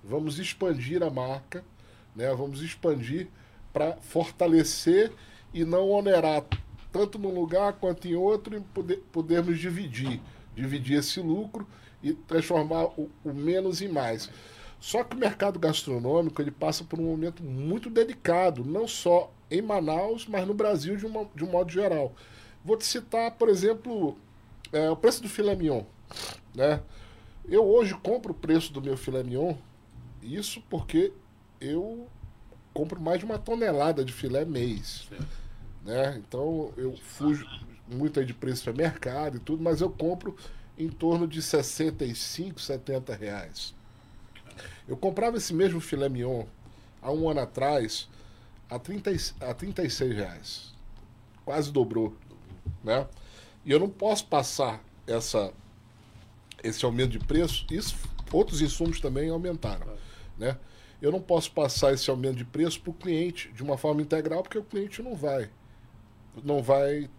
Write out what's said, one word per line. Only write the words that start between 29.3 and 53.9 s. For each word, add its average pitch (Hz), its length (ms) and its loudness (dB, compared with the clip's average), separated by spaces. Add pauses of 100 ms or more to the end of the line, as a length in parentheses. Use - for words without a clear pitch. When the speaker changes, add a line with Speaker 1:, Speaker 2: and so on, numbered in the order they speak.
Speaker 1:
isso 190 480 -8
porque 180 420 2 (480)
eu 208 480 -4 (640)
compro 160 280 -4
mais 170 180 2
de 202 60 -6
uma 220 120 -4
tonelada 165 640 2
de 127 80 -2
filé 139 340 -2
mês, 123 640 -4
Speaker 2:
Certo. 101 180 -8 (560)
Speaker 1:
né? 131 340 0
Então, 147 580 -4
eu 131 220 -4
fujo 151 480 0 (420)
muito 143 320 0
aí 131 60 2
de 120 80 -6
preço 127 380 -4
de 120 60 -4
mercado 143 600 -2
e - 20 -6
tudo, 160 240 -4
mas 165 180 2
eu 185 80 2
compro 180 460 -4 (420)
em 160 120 -4
torno 170 380 2
de 156 140 -6
sessenta 151 600 0
e 120 100 -4
cinco, - 460 -8
setenta 131 560 -4
reais. 101 580 -10 (1120)
Eu 127 100 -6
comprava 220 400 0
esse - 160 -4
mesmo 170 260 4
filé 139 300 -2
mignon 120 360 -2 (560)
há 135 100 -4
um 160 180 2
ano 147 120 2
atrás 127 680 0 (600)
a 120 100 -6
trinta 196 320 -4
e, 175 60 2 (240)
a 123 120 -6
trinta 180 300 -4
e 135 60 0
seis 127 260 0
reais. 87 580 -8 (720)
Quase 143 280 -2
dobrou, 110 440 2 (680)
né? 123 240 2 (560)
E 135 80 0
eu 151 80 8
não 196 100 2
posso 208 380 0